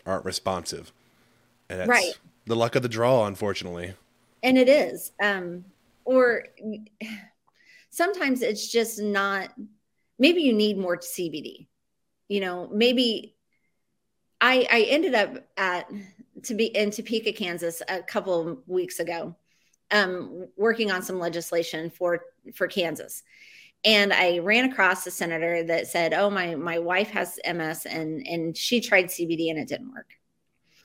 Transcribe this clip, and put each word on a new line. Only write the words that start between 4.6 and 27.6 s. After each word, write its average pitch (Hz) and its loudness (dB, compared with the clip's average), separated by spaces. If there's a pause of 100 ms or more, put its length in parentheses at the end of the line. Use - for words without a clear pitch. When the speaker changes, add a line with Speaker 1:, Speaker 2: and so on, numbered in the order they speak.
Speaker 2:
is. - 2
Um, 185 -2 (380)
or 247 4 (1400)
sometimes 339 0
it's 208 -2
just 226 0
not, 196 0 (640)
maybe 339 6
you 269 4
need 214 2
more 175 0
C 175 -6
B 147 -8
D. - -16 (600)
You 202 0
know, 180 -6
maybe 240 2 (1080)
I, 254 6
I 226 8
ended 302 2
up 202 2 (200)
at, 180 -2 (520)
to - -6
be 220 2
in 208 0
Topeka, 220 -4
Kansas 170 -6
a 180 -4
couple 180 -2
of 143 -8 (100)
weeks 180 -4
ago, 170 -6 (560)
um, 180 0 (100)
working 220 2
on 185 -2
some 190 -6
legislation 170 -4
for, 175 -2 (300)
for 180 -2
Kansas. 170 -4 (640)
And 202 6
I 175 4
ran 226 2
across 185 2
a 180 -8
senator 170 -2
that 165 -2
said, 165 0
"Oh, 202 2
my, 175 -2
my 170 -2
wife 185 0
has 190 -4
M 170 -2